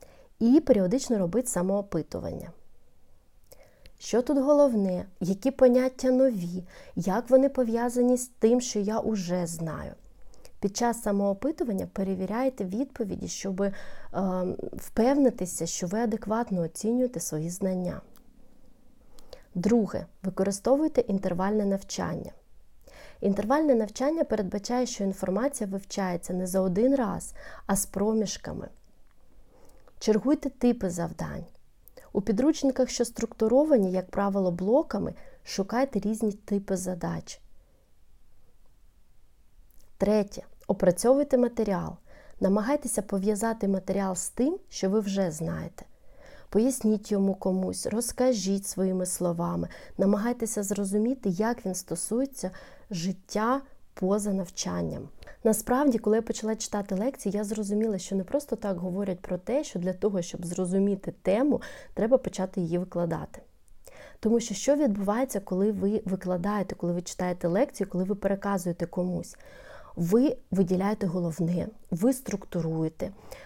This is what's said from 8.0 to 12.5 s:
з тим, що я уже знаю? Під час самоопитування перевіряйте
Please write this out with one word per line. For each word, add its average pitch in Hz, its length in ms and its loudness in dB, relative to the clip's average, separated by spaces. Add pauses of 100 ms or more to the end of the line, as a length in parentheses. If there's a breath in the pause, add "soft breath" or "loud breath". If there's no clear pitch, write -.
з 247 100 -6
тим, 233 340 4
що 214 180 -4
я 214 200 0
уже 180 480 -2
знаю? 160 460 -8 (680 soft breath)
Під 202 180 -2
час 233 240 0
самоопитування 202 920 0
перевіряйте 196 720 -2